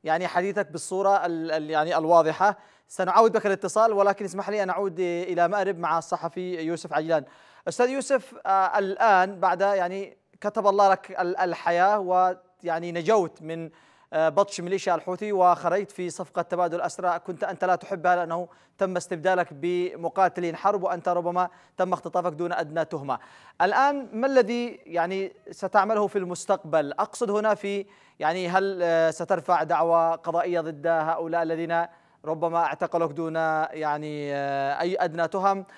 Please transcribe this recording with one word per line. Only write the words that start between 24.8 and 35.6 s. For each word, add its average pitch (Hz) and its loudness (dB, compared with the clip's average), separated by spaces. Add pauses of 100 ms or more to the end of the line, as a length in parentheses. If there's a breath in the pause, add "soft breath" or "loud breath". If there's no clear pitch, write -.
يعني 180 -2 (180)
ستعمله 202 2
في 202 -4
المستقبل؟ 170 -2
أقصد 214 -4
هنا 214 2
في 202 -4 (320 soft breath)
يعني 170 -2
هل، 190 0
آه، 165 4
سترفع 170 0
دعوى 165 2
قضائية 170 -2
ضد 156 -8
هؤلاء 165 0
الذين 165 -2 (380 soft breath)
ربما 165 -2
اعتقلوك 165 -2
دون 160 -6
يعني، 151 -4
آه، 139 -2
أي 180 -2
أدنى 165 0
تهم؟ 196 0 (140)